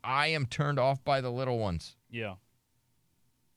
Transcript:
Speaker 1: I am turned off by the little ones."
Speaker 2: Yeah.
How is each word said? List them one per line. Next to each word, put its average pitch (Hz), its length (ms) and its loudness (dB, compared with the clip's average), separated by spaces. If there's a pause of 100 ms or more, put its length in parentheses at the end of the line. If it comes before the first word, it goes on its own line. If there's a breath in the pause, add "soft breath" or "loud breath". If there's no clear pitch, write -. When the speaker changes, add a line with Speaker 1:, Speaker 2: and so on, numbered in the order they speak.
Speaker 1:
I 139 240 2
am 156 180 0
turned 147 320 -2
off 131 260 2
by 139 160 2
the 127 120 -2
little 123 260 -2
ones." 95 380 -2 (160)
Speaker 2:
Yeah. 110 240 -8 (1200)